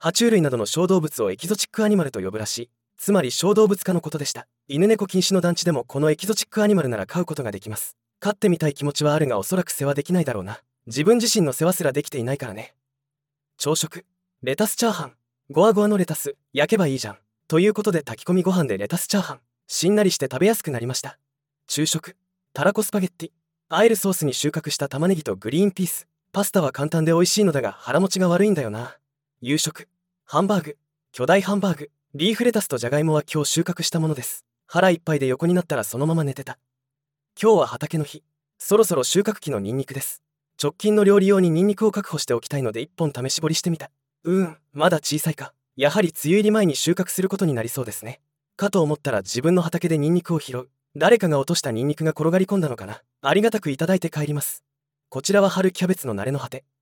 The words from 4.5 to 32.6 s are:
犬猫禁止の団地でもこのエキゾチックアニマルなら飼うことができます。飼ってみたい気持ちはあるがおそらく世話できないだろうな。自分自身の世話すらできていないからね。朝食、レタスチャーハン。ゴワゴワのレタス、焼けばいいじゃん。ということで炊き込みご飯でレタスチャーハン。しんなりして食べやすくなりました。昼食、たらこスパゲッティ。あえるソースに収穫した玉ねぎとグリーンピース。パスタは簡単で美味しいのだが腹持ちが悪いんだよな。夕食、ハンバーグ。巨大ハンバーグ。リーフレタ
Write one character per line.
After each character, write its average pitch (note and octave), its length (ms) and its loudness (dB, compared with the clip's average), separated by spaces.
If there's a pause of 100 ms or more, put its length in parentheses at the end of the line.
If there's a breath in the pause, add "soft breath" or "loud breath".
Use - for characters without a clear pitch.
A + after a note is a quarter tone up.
犬 D3+ 180 2
猫 G#3 220 2
禁 F#3 120 0
止 F#3+ 140 0
の F#3 60 2
団 E3+ 160 0
地 - 80 -4
で F3 80 2
も C3+ 120 -2
こ - 140 -8
の D3+ 140 2
エ D3+ 40 0
キ F#3 100 -10
ゾ G#3+ 80 0
チ - 100 -2
ッ - 40 -12
ク G#3+ 140 -2
ア G#3 60 4
ニ G#3 80 4
マ E3+ 60 2
ル C3+ 60 -4
な A#2 80 -4
ら G2 100 -6
飼 F3+ 160 -4
う - 20 -4
こ D#3 100 -8
と D3 80 -6
が A2+ 80 -6
で G2+ 80 -8
き - 100 -14
ま G#2+ 80 -10
す。 - 200 -10 (240)
飼 G3+ 100 -2
っ G#3 60 -4
て G#3+ 120 2
み F3 100 2
た D#3 100 0
い C#3+ 60 0
気 - 100 -6
持 C#3+ 80 -2
ち - 100 -4
は D3 120 2
あ D#3 40 2
る D#3 80 2
が A#2 120 0
お F#2+ 40 -2
そ F#3 140 -4
ら F3+ 80 2
く - 60 -8
世 - 140 -6
話 C#3 100 0
で C#3+ 100 -2
き - 80 -4
な F3+ 80 4
い D#3+ 40 0
だ C3+ 80 -4
ろ G2+ 100 -6
う - 20 -12
な。 G#2+ 160 -12 (260)
自 A#2+ 160 -4
分 A3 160 6
自 A3 220 2
身 F3 40 4
の C#3 80 2
世 - 120 -4
話 F3 100 4
す F3+ 100 -2
ら C#3 80 0
で D3 120 -2
き - 60 -14
て D3 80 -6
い A#2 60 -4
な B2 100 -4
い C#3+ 40 -4
か C3 80 -10
ら G#2 80 -12
ね。 A2 200 -16 (840)
朝 D3 160 -2
食、 E3 300 -6 (380)
レ B2+ 120 -2
タ G#3+ 140 2
ス - 80 -6
チ A#3 100 0
ャ A3+ 40 2
ー - 20 0
ハ E3 140 -8
ン。 - 80 -20 (360)
ゴ D3 120 4
ワ A3 100 8
ゴ G#3 100 2
ワ G#3 60 4
の G#3 100 2
レ F3+ 80 2
タ D#3+ 80 -6
ス、 - 220 -8 (160)
焼 C#3+ 180 2
け A3 80 4
ば F#3 80 2
い C3+ 80 0
い C3 40 -4
じ A2+ 100 -8
ゃ G2+ 40 -14
ん。 - 60 -20 (280)
と D#3+ 140 2
い G3 80 6
う G#3 60 4
こ G#3 80 -4
と G#3 100 0
で E3 100 0
炊 B2+ 220 -12
き - 40 -4
込 F3+ 60 2
み F#3 80 2
ご F#3 100 0
飯 F3+ 120 2
で G#2+ 140 -2
レ G2+ 100 -6
タ E3+ 80 -2
ス - 100 -6
チ - 100 -2
ャ G3 40 2
ー - 20 0
ハ D3 120 -10
ン。 - 60 -18 (260)
し - 220 -2
ん G#3 60 4
な G#3 80 4
り F#3+ 80 4
し - 60 0
て C#3 100 -2
食 B2+ 140 -8
べ F3 60 4
や A3 80 4
す - 80 -6
く - 80 -6
な B2+ 80 -4
り A#2 80 -6
ま B2+ 80 -6
し - 80 -6
た。 - 160 -14 (500)
昼 D3+ 180 0
食、 - 300 -6 (380)
た C#3+ 100 -2
ら F#3+ 80 4
こ G#3 100 -2
ス - 80 -6
パ G#3 100 -2
ゲ F3+ 80 0
ッ - 20 -16
テ - 160 -14
ィ。 - 40 -20 (380)
あ F3+ 160 4
え A#3 40 6
る A3+ 80 4
ソ G3 140 -2
ー - 20 0
ス - 120 -4
に C#3 80 0
収 - 160 -2
穫 D3+ 220 -6
し - 80 -4
た C#3+ 100 -4
玉 D#3 200 -2
ね F#3+ 60 2
ぎ D#3+ 80 -4
と G2 140 -6
グ G#2+ 140 -8
リ D3 80 0
ー G3 80 4
ン G3 60 0
ピ F#3 120 -4
ー - 20 0
ス。 - 200 -10 (260)
パ G3+ 120 -2
ス - 60 -4
タ F#3+ 120 2
は C3 100 -2
簡 C#3+ 160 -4
単 D#3+ 160 0
で E3 80 4
美 E3 60 4
味 F3+ 80 4
し - 120 0
い G#3 60 4
の F3 80 4
だ C#3+ 80 -2
が G#2+ 120 -4
腹 C3+ 280 -2
持 F#3+ 80 2
ち F#3 100 -4
が F#3 100 2
悪 F3+ 180 4
い G#3+ 40 2
ん G3 40 2
だ D#3 80 -2
よ A2+ 80 -6
な。 A#2 260 -12 (460)
夕 C3+ 160 0
食、 - 300 -8 (360)
ハ D3 160 -2
ン G3 60 2
バ G3 140 0
ー D#3 40 -6
グ。 D3+ 140 -16 (340)
巨 B2+ 140 -4
大 F#3+ 160 4
ハ F#3+ 120 -2
ン G3 60 0
バ F#3 140 0
ー D3 40 -6
グ。 D3 120 -16 (240)
リ E3 180 0
ー - 20 -4
フ A#3+ 100 -2
レ A#3+ 80 4
タ A3 80 0